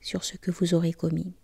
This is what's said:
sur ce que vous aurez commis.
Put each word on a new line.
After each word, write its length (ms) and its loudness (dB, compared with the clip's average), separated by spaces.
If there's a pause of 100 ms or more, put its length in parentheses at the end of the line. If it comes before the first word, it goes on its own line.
sur 220 -6
ce 140 -8
que 140 -4
vous 220 2
aurez 200 4
commis. 400 -2 (100)